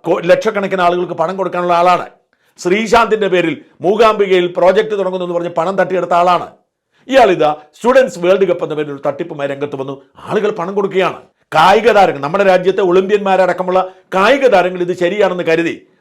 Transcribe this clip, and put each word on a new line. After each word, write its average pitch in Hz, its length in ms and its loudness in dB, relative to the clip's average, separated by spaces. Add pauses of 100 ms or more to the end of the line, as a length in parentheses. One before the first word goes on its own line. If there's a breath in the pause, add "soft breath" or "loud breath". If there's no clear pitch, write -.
കോ-, 160 180 0
ലക്ഷക്കണക്കിന് 190 560 -2
ആളുകൾക്ക് 175 320 0
പണം 165 240 -4
കൊടുക്കാനുള്ള 175 360 -4
ആളാണ്. 170 320 2 (520)
ശ്രീശാന്തിന്റെ 208 680 0
പേരിൽ 170 300 0 (240 soft breath)
മൂകാംബികയിൽ 190 760 2
പ്രോജക്ട് 190 400 2
തുടങ്ങുന്നു 185 280 -4
എന്ന് 175 100 -4
പറഞ്ഞ് 175 140 -4
പണം 170 260 -4
തട്ടിയെടുത്ത 180 380 -2
ആളാണ്. 175 340 2 (600)
ഇയാളിതാ 180 480 2 (180)
സ്റ്റുഡന്റ്സ് 247 460 0
വേൾഡ് 190 260 2
കപ്പ് 175 180 -2
എന്ന 156 120 -6
പേരിൽ 151 160 -6
ഒരു 139 160 -12
തട്ടിപ്പുമായി 143 420 -8
രംഗത്ത് 139 260 -8
വന്നു. 135 260 -10 (180 soft breath)
ആളുകൾ 208 320 -4
പണം 185 240 -8
കൊടുക്കുകയാണ്. 180 420 -2 (380)
കായിക 202 360 4
താരങ്ങൾ, 180 280 4
നമ്മുടെ 165 240 -2
രാജ്യത്തെ 180 380 2
ഒളിമ്പ്യന്മാരടക്കമുള്ള 185 1080 0 (260 loud breath)
കായിക 254 320 2
താരങ്ങൾ 180 340 2
ഇത് 175 160 -4
ശരിയാണെന്ന് 180 460 0
കരുതി, 160 440 -2 (140)